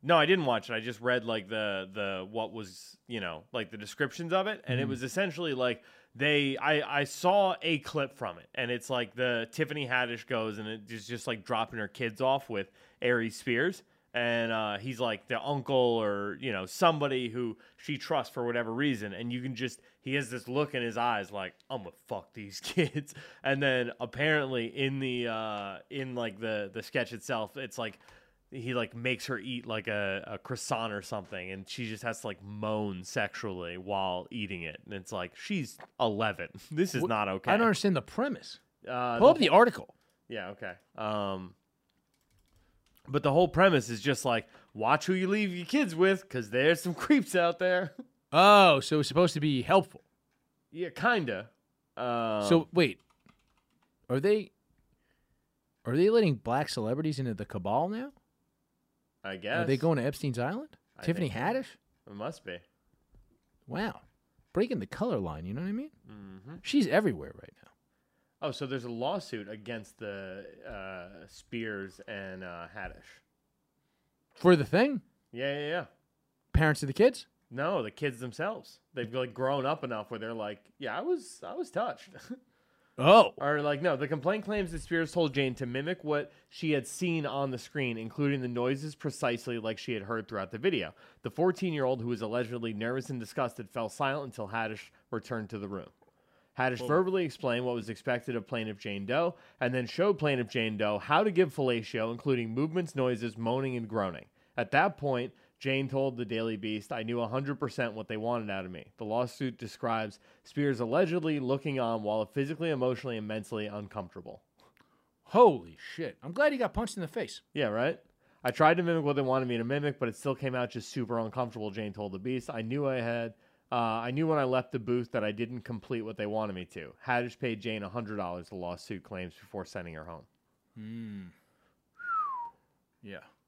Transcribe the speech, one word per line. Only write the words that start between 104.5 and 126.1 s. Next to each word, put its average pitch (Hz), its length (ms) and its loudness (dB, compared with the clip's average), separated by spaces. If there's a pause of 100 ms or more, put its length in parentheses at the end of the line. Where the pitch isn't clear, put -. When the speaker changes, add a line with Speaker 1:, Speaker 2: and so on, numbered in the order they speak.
Speaker 1:
At 117 140 -2
that 170 280 4
point, 131 340 -2 (280)
Jane 135 280 0
told 135 300 0
the 120 80 -4
Daily 113 320 -2
Beast, 107 340 -6
"I 113 120 -4
knew 120 160 -2
a 113 80 -2
hundred 139 300 -4
percent 120 360 -4
what 110 120 -8
they 110 120 -4
wanted 113 320 -2
out 95 160 -4
of 92 40 -10
me." 87 280 -14
The 117 60 -8
lawsuit 120 520 -2
describes 113 640 -4 (240)
Spears 143 360 0
allegedly 156 600 2
looking 135 400 0
on 117 220 0
while 107 240 0
physically, 147 420 -2
emotionally, 127 480 0
and 107 100 -6
mentally 107 400 -4
uncomfortable. 101 760 -10 (800)
Speaker 2:
Holy 135 560 6 (160)
shit. 160 280 -6
I'm 156 100 -10
glad 294 200 4
he 269 60 -2
got 226 160 0
punched 220 220 -2
in 202 40 -6
the 165 80 -4
face. - 320 -6 (140)
Speaker 1:
Yeah, 143 140 2
right? 120 300 0 (440)
"I - 80 0
tried 160 260 8
to 180 60 2
mimic 165 220 2
what 143 120 2
they 143 60 2
wanted 131 260 2
me 120 80 0
to 113 80 0
mimic, 143 340 -2
but 123 100 0
it 107 80 -6
still 139 180 -2
came 131 200 -4
out 123 160 -2
just - 200 -10
super 120 280 -2
uncomfortable," 113 520 -4
Jane 104 240 -6
told 101 180 -6
the 98 60 -6
Beast. 123 340 -4
"I 113 80 -6
knew 131 260 -2
I 131 140 0
had, 117 320 -2 (400)
uh, 123 40 2
I 117 340 0
knew 147 160 0
when 156 120 4
I 139 60 4
left 127 280 2
the 135 80 -2
booth 120 320 -2
that 110 120 0
I 107 80 0
didn't 117 300 -6
complete 117 400 -6
what 107 160 -10